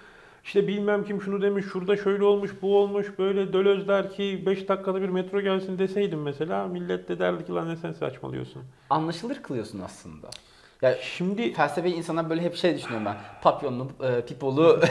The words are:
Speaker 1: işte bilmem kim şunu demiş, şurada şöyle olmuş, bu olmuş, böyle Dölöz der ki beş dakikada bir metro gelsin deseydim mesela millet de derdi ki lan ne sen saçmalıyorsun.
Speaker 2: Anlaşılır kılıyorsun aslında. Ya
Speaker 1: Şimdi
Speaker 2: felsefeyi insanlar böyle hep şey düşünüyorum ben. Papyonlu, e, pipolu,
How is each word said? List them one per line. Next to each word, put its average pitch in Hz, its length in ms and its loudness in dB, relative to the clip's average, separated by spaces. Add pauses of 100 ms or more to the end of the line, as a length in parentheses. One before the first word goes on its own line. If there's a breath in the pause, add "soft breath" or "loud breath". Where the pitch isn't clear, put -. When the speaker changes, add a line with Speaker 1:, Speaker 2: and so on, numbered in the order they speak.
(440 loud breath)
Speaker 1:
işte 185 240 2
bilmem 202 360 0
kim 202 180 -4
şunu 196 200 -4
demiş, 202 300 0
şurada 190 240 0
şöyle 202 280 2
olmuş, 202 260 4 (120)
bu 202 160 6
olmuş, 202 400 2
böyle 190 340 0
Dölöz 196 360 4
der 196 220 2
ki 196 360 -2
beş 196 220 0
dakikada 190 340 0
bir 196 60 0
metro 185 320 -2
gelsin 190 380 0
deseydim 190 440 0
mesela 160 440 -4
millet 180 420 -4
de 180 100 -4
derdi 180 280 0
ki 180 60 -6
lan 170 160 -2
ne 165 80 -4
sen - 160 -6
saçmalıyorsun. - 680 -8 (280 soft breath)
Speaker 2:
Anlaşılır 165 520 -2
kılıyorsun 104 420 -6
aslında. 78 420 -16 (560 soft breath)
Ya 131 200 6
Speaker 1:
Şimdi 202 500 -2
Speaker 2:
felsefeyi 165 420 0
insanlar 165 360 -2
böyle 165 120 0
hep 170 120 -2
şey 170 220 2
düşünüyorum 117 300 -6
ben. 101 100 -4 (260 loud breath)
Papyonlu, 135 460 2 (140)
e, 120 220 0
pipolu, 151 560 6 (100)